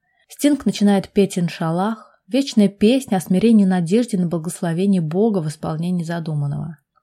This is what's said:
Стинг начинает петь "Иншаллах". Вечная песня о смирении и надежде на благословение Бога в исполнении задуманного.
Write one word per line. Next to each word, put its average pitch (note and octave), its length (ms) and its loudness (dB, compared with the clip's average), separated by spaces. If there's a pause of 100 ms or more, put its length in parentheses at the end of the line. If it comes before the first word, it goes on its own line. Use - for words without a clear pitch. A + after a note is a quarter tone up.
(280)
Стинг C#4+ 360 0
начинает G3+ 460 2
петь F#3+ 280 2
"Иншаллах". F3 880 -4
Вечная A3+ 420 2
песня G#3+ 480 2
о F3+ 40 0
смирении G3+ 440 4
и F#3 40 4
надежде F#3 500 0
на F3 80 0
благословение F3 760 -2
Бога F#3+ 380 0
в D#3 100 -4
исполнении E3 560 -6
задуманного. D#3 760 -6 (240)